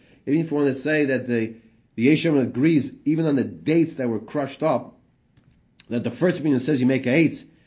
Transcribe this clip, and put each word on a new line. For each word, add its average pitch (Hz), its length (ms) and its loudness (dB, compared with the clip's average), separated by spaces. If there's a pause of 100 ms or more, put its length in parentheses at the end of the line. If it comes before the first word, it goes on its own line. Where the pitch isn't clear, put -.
(240)
even 151 160 0
if 160 100 -4
you 143 60 -2
want 143 120 2
to 127 60 0
say 151 320 0
that 127 200 -2
the, 113 300 -2 (400)
the 120 100 2
Yeshem 156 340 4
agrees 131 520 0 (120)
even 160 220 0
on 147 80 0
the 123 100 2
dates 156 520 0
that 127 120 -4
were 110 120 -2
crushed 139 420 -8
up, 147 340 -2 (920)
that 113 160 -4
the 113 80 -4
first 170 260 0
opinion 139 220 0
says 139 200 0
you 123 60 2
make 131 200 0
a 120 40 0
eitz, 147 320 2
and - 80 -20 (160)